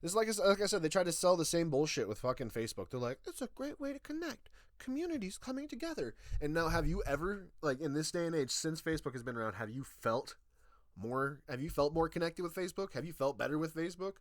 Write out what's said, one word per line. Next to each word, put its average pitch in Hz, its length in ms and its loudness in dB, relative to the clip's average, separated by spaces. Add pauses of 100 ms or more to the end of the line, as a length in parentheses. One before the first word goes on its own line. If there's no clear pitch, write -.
This 165 100 -4
is 180 40 -2
like 220 120 4
I 226 40 -2
s-, 208 80 -2
like 196 220 6
I 208 40 2
said, 196 160 2
they 160 80 4
try 185 140 4
to 175 80 2
sell 180 240 6
the 165 100 4
same 170 240 4
bullshit 147 380 2
with 104 120 -2
fucking 127 320 -2
Facebook. 113 380 -4
They're 127 100 -6
like, 123 280 -2
It's 349 140 -10
a 247 140 -4
great 277 240 -6
way 285 140 -4
to 277 60 -8
connect. 311 500 -8 (280)
Communities 269 600 -4
coming 262 300 -6
together. 294 480 -6 (260)
And 147 120 0
now, 165 160 2
have 170 160 2
you 165 220 2
ever, 175 400 -2 (140)
like, 135 180 2
in 151 140 -2
this 156 180 0
day 170 140 0
and 165 100 0
age, 139 160 2
since 160 300 -2
Facebook 151 320 0
has 123 100 -6
been 120 140 -4
around, 110 160 -2
have 107 160 -4
you 127 140 -6
felt - 520 -2 (600)
more, 135 520 -2
have 127 120 -4
you 156 80 -2
felt 147 240 2
more 165 160 4
connected 170 340 -2
with 170 100 -4
Facebook? 190 400 -4
Have 131 120 -4
you 165 80 -6
felt 135 240 0
better 127 200 0
with 160 180 0
Facebook? 175 460 -4